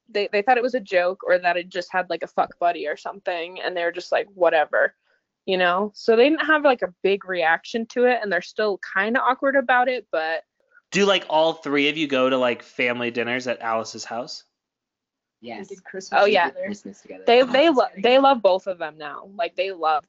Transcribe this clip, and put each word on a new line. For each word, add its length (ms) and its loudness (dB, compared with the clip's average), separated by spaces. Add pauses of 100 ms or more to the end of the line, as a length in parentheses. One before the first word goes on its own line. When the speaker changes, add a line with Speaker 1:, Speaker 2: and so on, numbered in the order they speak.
Speaker 1:
They, 220 -4
they 100 0
thought 160 4
it 60 0
was 120 0
a 40 -2
joke 440 0
or 140 2
that 200 0
it 120 -8
just 220 -8
had, 180 -2
like, 140 -6
a 40 -8
fuck 320 -4
buddy 280 -2
or 100 -6
something, 640 -8
and 160 -6
they 60 -2
were 80 -2
just 200 -8
like, 220 0
"Whatever," 600 2 (500)
you 140 0
know? 340 0
So 220 0
they 120 6
didn't 200 0
have, 160 4
like, 180 4
a 120 -6 (100)
big 220 0
reaction 680 -2
to 120 2
it, 180 2
and 80 -4
they're 100 0
still 380 -4 (160)
kinda 260 0
awkward 340 0
about 320 2
it, 240 -6
but 320 -4 (480)
Speaker 2:
Do, 140 2
like, 240 2
all 240 4
three 340 0
of 80 0
you 100 -4
go 240 2
to, 80 2
like, 240 0
family 500 -4
dinners 360 -4
at 140 -4
Alice's 420 -6
house? 400 -12 (960)
Speaker 3:
Yes. 300 -16
Speaker 4:
We 60 -18
did 100 -20
Christmas 360 -4
Speaker 1:
Oh, 40 4
yeah. 240 2
Speaker 4:
together. 160 -10
Speaker 3:
Christmas 360 -14
together. 240 -20
Speaker 1:
They, 180 6
they 260 2
lo-, 160 2 (120)
they 220 4
love 220 4
both 260 2
of 100 -6
them 200 -10
now. 400 -14
Like, 180 -6
they 160 -4
love 380 0